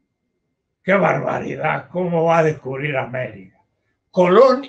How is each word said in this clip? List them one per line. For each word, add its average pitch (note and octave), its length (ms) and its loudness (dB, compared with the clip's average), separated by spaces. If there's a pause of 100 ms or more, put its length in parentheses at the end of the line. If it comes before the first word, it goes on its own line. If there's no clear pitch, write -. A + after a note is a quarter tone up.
(840)
¡Qué F3+ 100 0
barbaridad! D3 960 -2
¿Cómo E3+ 360 -2
va E3+ 140 4
a E3 40 4
descubrir D3 520 -4
América? A#2+ 640 -8 (540)
Colón A3 580 4